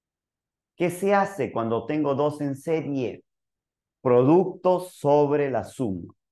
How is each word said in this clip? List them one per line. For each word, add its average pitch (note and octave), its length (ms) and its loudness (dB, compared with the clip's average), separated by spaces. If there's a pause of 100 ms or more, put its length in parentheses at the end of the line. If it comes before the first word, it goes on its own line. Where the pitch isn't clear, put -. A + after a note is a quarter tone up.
(760)
¿Qué F3 140 -2
se G3 240 -2
hace G3 380 -2
cuando A2+ 340 -2
tengo D3+ 280 -2
dos D3 260 -2
en C#3 160 -4
serie? C#3 680 -6 (800)
Producto E3+ 800 4
sobre C#3+ 720 0
la A2+ 140 -2
suma. F#2+ 500 -8 (180)